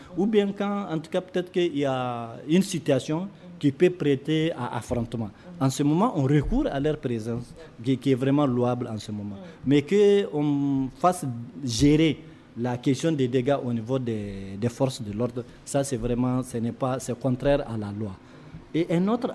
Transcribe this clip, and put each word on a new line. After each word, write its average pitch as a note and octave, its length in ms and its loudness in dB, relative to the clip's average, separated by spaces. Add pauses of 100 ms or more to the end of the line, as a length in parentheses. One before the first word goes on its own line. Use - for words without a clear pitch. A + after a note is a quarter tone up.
(160)
ou G3 100 0
bien G3+ 240 4
quand, G3+ 400 -4
en D#3+ 80 -2
tout D#3 100 -8
cas, F#3 120 -2
peut-être F3+ 320 -6
qu'il E3+ 260 0
y C#3+ 60 0
a B2 500 -4 (140)
une F#3 140 6
situation D#3 640 0 (320)
qui C#3+ 100 4
peut F3+ 200 4
prêter D#3 640 0
à B2 240 -6
affrontement. A#2 500 -4
Mhm. D3+ 400 -6
En C3+ 40 4
ce C#3+ 140 -2
moment, F#3 320 4
on C#3+ 60 2
recourt D3 440 2
à C#3 140 -2
leur D3 160 0
présence, A#2 580 -6 (260)
qui, B2 160 2
qui C#3 140 0
est C3 60 6
vraiment C#3 300 2
louable B2 420 0
en A2 100 -8
ce G#2+ 140 -10
moment. G2+ 240 -8
Mhm. - 60 -16 (240)
Mais C#3+ 160 6
que G3+ 520 4
on C#3 540 0 (100)
fasse F3 260 2 (400)
gérer C#3+ 540 4 (380)
la B2 200 -2
question C#3+ 360 0
des C3+ 160 0
dégâts C3 360 2
au A#2+ 80 -2
niveau A#2 280 -2
des, G2+ 600 -6
des A#2+ 80 0
forces B2+ 320 -2
de G#2 120 -8
l'ordre, A#2+ 320 -4 (200)
ça, C#3 200 0
c'est C3 120 -4
vraiment, B2 460 0
ce A#2+ 140 -8
n'est A2+ 160 -2
pas, C3 260 -2
c'est A#2+ 180 -6
contraire C#3 520 2
à A2+ 80 -6
la G#2 160 -6
loi. G2+ 240 -8 (600)
Et E3+ 140 0
un F3 160 2
autre A#3+ 280 0